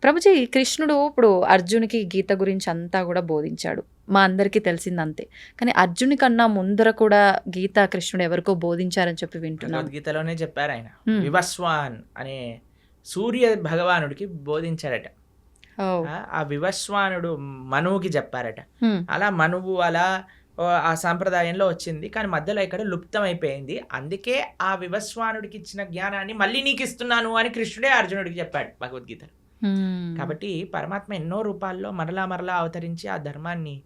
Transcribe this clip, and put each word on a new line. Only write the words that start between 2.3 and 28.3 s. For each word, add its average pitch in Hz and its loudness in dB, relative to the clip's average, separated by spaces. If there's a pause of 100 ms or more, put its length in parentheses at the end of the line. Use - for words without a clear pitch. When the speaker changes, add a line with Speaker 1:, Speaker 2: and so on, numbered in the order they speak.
Speaker 1:
గురించి 190 0
అంతా 175 -2
కూడా 175 0
బోధించాడు, 160 -2 (260)
మా 196 6
అందరికీ 196 4
తెలిసిందంతే. 170 -2 (360)
కానీ 240 2
అర్జుని 185 4
కన్నా 233 6
ముందర 208 4
కూడా 208 6 (180)
గీత 196 4
కృష్ణుడు 180 -2
ఎవరికో 175 0
బోధించారని 175 0
చెప్పి 170 -8
వింటున్నాం. 160 -6
Speaker 2:
భగవద్గీతలోనే 156 -6
చెప్పారు 156 -4
ఆయన. 117 -8
Speaker 1:
హ్మ్. 214 -2
Speaker 2:
వివస్వాన్ 160 -2 (220)
అనే 127 -10 (440)
సూర్య 226 2
భగవానుడికి 170 0
బోధించారట. 156 -4 (760)
Speaker 1:
ఓ. 180 0
Speaker 2:
ఆ, 160 -8
ఆ 156 0
వివస్వానుడు 175 -2
మనువుకి 139 -2
చెప్పారట. 127 -4
Speaker 1:
హ్మ్. 208 -2
Speaker 2:
అలా 202 0
మనువు 185 0
అలా, 180 2 (360)
ఓ, 170 0
ఆ 165 2
సాంప్రదాయంలో 175 0
వచ్చింది, 170 -4
కానీ 220 -6
మధ్యలో 185 -2
ఇక్కడ 185 -4
లుప్తం 196 -4
అయిపోయింది. 156 -4 (100)
అందుకే 190 -6
ఆ 190 0
వివస్వానుడికి 214 -6
ఇచ్చిన 202 -10
జ్ఞానాన్ని 196 -6
మళ్ళీ 220 0
నీకు 269 0
ఇస్తున్నాను 240 0
అని 226 2
కృష్ణుడే 233 -2
అర్జునుడికి 190 0